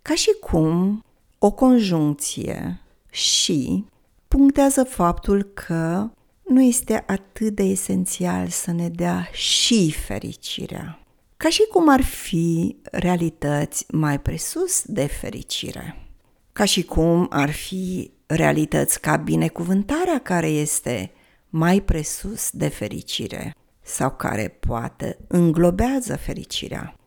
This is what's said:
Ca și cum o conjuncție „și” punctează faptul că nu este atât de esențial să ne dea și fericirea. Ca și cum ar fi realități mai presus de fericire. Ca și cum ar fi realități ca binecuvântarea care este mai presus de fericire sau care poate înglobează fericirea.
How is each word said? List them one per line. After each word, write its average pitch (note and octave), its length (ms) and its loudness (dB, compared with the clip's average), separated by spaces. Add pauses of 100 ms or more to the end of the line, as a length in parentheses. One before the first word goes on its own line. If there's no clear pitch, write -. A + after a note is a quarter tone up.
Ca D#4 140 0
și G#4 240 2
cum F3+ 640 0 (360)
o G3+ 120 4
conjuncție F3+ 1300 0 (280)
„și” - 760 0 (420)
punctează C#4 560 6
faptul G3 600 2
că F3 640 -4 (380)
nu C4 140 6
este A#3+ 460 2
atât G#3 480 -4
de G3+ 80 0
esențial F#3 840 -2
să F3 240 -6
ne E3+ 180 -2
dea F3 420 -2
și - 600 2
fericirea. - 1080 -10 (380)
Ca D#4 120 0
și G#4+ 220 4
cum E4+ 180 6
ar C4+ 120 6
fi E3+ 760 0 (140)
realități E3 1000 -2
mai D3 280 0
presus E4 680 -4
de D3 200 -2
fericire. - 1000 -10 (460)
Ca G#3 120 2
și F#3+ 180 0
cum E3+ 460 2
ar C#3+ 220 0
fi F#3 600 -8 (140)
realități D3+ 760 0
ca D3+ 140 0
binecuvântarea F#3 1040 0
care E3+ 280 0
este D3 640 -2 (380)
mai E3+ 320 4
presus - 680 -4
de D3+ 160 -2
fericire - 880 -8 (260)
sau - 300 -4
care - 480 -6
poate - 580 -4 (100)
înglobează F3 880 2
fericirea. - 800 -10 (120)